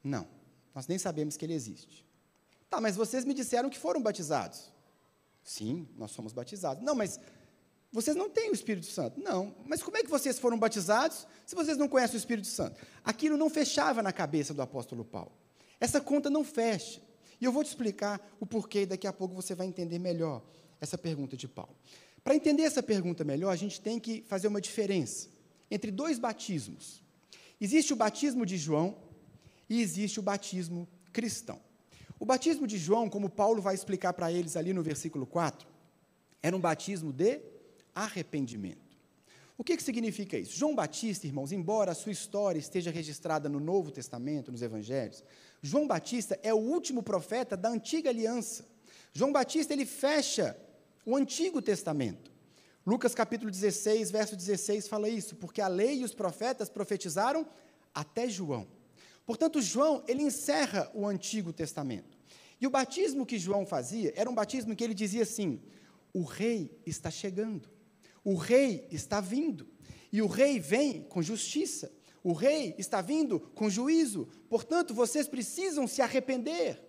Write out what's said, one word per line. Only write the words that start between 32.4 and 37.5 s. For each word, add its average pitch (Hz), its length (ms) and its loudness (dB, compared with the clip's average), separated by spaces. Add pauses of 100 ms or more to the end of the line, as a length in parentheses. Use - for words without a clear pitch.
de 214 140 -2
João, 208 320 2
como 202 180 -2
Paulo 208 320 4
vai 190 140 2
explicar 185 380 -2
pra 175 180 0
eles 175 240 -2
ali 175 180 0
no 185 80 0
versículo 151 460 -4
quatro, - 400 -2 (720)
era 175 140 2
um 190 40 -2
batismo 165 540 0
de 214 280 2 (520)